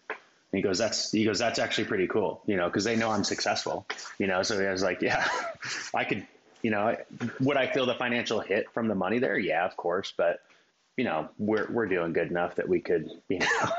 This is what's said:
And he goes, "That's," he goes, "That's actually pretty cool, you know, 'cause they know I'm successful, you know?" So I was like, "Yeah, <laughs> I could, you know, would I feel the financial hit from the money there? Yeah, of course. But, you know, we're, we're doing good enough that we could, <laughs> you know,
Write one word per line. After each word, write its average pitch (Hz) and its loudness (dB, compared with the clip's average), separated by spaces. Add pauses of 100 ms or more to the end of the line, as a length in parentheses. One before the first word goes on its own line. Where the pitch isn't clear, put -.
And - -10 (400)
he 95 2
goes, 95 2
"That's," - -2
he 107 2
goes, 104 2
"That's 117 0
actually 110 -2
pretty 101 0
cool, 92 -2
you 104 0
know, 87 2
'cause 98 0
they 113 2
know 113 2
I'm 101 0
successful, - -2 (320)
you 101 0
know?" 92 2
So 101 0
I 98 2
was 92 0
like, 90 0
"Yeah, - 2 (380)
<laughs> - -8
I 123 0
could, - -4 (360)
you 113 2
know, 107 2 (460)
would 139 2
I 127 2
feel 131 0
the 120 2
financial 120 0
hit 101 0
from 117 0
the 104 0
money 95 0
there? 123 2
Yeah, 85 0
of 95 -4
course. - -2
But, 170 2 (580)
you 131 0
know, 80 -2 (100)
we're, 107 2
we're 110 0
doing 85 0
good 85 2
enough 87 -2
that - 0
we 87 4
could, 80 0 (100)
<laughs> - -8
you 87 0
know, - 0 (320)